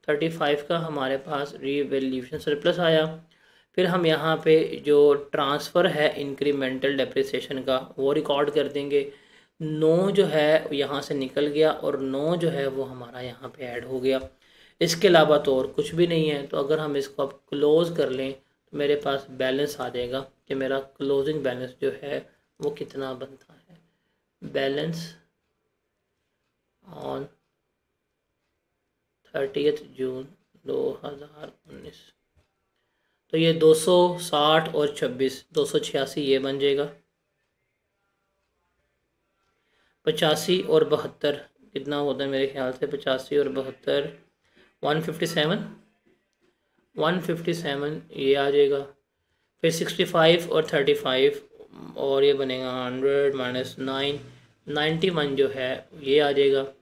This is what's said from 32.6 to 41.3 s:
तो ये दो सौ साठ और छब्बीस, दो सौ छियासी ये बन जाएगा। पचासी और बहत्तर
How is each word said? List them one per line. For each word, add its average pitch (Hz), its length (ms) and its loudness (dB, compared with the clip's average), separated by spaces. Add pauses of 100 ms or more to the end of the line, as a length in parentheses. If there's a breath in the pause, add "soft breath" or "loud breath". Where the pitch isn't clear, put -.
तो 160 60 0
ये 165 160 4
दो 160 220 8
सौ 180 200 4 (240)
साठ 156 540 2
और 147 220 0
छब्बीस, 131 560 -4
दो 147 120 0
सौ - 160 -2
छियासी 139 420 -4
ये 135 180 4
बन 135 180 -4
जाएगा। 143 300 0 (3250)
पचासी 156 560 2
और 156 240 4
बहत्तर 147 500 -2 (380)